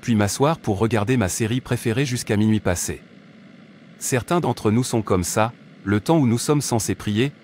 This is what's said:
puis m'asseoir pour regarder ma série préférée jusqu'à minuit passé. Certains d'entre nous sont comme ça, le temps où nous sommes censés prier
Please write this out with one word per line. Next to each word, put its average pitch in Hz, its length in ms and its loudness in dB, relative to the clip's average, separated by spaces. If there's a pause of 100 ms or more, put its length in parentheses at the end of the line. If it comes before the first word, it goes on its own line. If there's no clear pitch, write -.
puis 117 140 0
m'asseoir 131 440 2
pour 101 200 -4
regarder 110 360 0
ma 104 140 0
série 117 320 -2
préférée 120 440 -2
jusqu'à 120 300 -4
minuit 107 240 4
passé. 87 420 -4 (1000)
Certains 143 420 0
d'entre 117 280 0
nous 117 140 4
sont 120 180 -2
comme 95 220 0
ça, 110 300 0 (320)
le 101 160 2
temps 165 160 2
où 139 100 4
nous 117 100 2
sommes 147 220 0
censés 113 340 -2
prier 110 380 -2 (120)